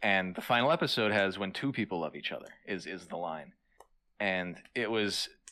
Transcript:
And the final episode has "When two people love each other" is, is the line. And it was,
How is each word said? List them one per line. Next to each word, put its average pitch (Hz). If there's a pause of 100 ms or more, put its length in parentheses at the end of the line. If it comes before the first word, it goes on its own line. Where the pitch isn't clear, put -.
And 95
the -
final 123
episode 123
has 98
"When 95
two -
people 95
love 76
each -
other" 69 (180)
is, 92
is 92
the 82
line. 80 (680)
And 92 (180)
it 113
was, 107 (220)